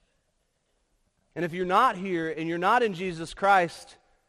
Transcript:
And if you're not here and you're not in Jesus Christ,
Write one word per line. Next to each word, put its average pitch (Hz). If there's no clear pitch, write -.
And 160
if 160
you're 180
not 208
here 175
and 160
you're 170
not 214
in 202
Jesus 165
Christ, 190